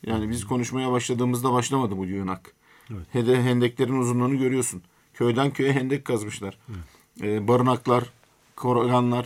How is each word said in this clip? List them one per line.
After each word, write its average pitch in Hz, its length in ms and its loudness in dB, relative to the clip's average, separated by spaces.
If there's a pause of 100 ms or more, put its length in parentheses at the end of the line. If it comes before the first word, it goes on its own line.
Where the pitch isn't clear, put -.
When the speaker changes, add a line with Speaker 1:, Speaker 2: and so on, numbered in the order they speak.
Speaker 1:
Yani 110 240 -4
biz 117 160 -6
konuşmaya 123 460 -4
başladığımızda 123 640 0
başlamadı 123 440 0
bu 95 80 -6
yığınak. 92 480 -8 (400)
Speaker 2:
Evet. 90 180 -12
Speaker 1:
Hede-, 123 320 2
hendeklerin 123 560 2
uzunluğunu 123 380 0
görüyorsun. 127 440 0 (320)
Köyden 123 380 2
köye 139 220 0
hendek 139 320 -2
kazmışlar. 104 520 -6 (120)
Speaker 2:
Evet. 104 760 -8
Speaker 1:
E, 101 40 -6
barınaklar, 123 560 4 (520)
koroganlar, 123 720 2